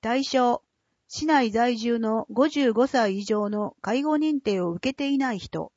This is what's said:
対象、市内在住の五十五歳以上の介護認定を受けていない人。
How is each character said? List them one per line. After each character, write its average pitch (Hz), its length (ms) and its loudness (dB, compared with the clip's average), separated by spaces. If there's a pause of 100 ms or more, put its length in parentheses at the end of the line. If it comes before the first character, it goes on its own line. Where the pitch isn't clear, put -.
対 247 220 -2
象、 247 400 0 (460)
市 - 180 -8
内 277 240 4
在 233 260 2
住 233 220 0
の 220 320 -2
五 247 180 2
十 277 240 2
五 233 140 2
歳 214 320 0
以 202 60 -6
上 208 260 -2
の 208 300 -4
介 247 240 -2
護 302 140 0
認 302 220 0
定 196 200 -2
を 175 100 -2
受 170 200 -4
け 269 40 -6
て 277 140 -4
い 277 100 2
な 262 140 0
い 190 80 -4
人。 - 360 -8